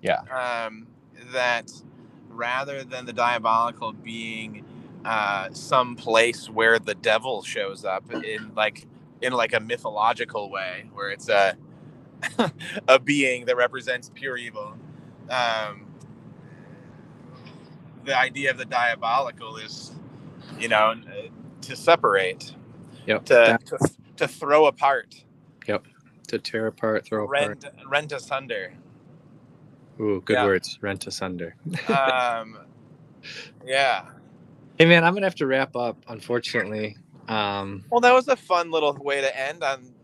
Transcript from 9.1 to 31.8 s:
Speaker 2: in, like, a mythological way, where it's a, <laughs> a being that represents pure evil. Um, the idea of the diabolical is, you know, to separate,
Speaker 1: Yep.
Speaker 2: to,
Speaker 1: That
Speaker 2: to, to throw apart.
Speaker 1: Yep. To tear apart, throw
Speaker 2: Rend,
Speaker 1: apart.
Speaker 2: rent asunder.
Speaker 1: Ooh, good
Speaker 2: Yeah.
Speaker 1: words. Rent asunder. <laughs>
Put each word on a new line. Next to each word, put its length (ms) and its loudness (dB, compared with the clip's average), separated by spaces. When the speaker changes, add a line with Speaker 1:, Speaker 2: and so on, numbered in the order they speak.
Speaker 2:
in, 120 -2
like, 200 0
a 60 2
mythological 920 -4
way, 440 -8
where 180 -8
it's 180 -12
a, 260 4
<laughs> 480 -4
a 100 8
being 480 0
that 120 0
represents 580 -2
pure 220 -8
evil. 360 -12
Um, 560 -2
the 140 -2
idea 340 0
of 60 -2
the 80 -8
diabolical 920 -2
is, 340 -14
you 80 -4
know, 280 4
to 140 -12
separate, 800 2
Speaker 1:
Yep. 180 0
Speaker 2:
to, 80 6
Speaker 1:
That 340 8
Speaker 2:
to, 100 -8
to 100 0
throw 400 4
apart. 560 0
Speaker 1:
Yep. 180 -4
To 100 -4
tear 280 -6
apart, 380 -4
throw 220 -6
Speaker 2:
Rend, 380 -2
Speaker 1:
apart. 240 -20
Speaker 2:
rent 220 0
asunder. 640 -8
Speaker 1:
Ooh, 260 0
good 100 2
Speaker 2:
Yeah. 100 2
Speaker 1:
words. 360 0
Rent 260 -6
asunder. 480 -8
<laughs> 180 -8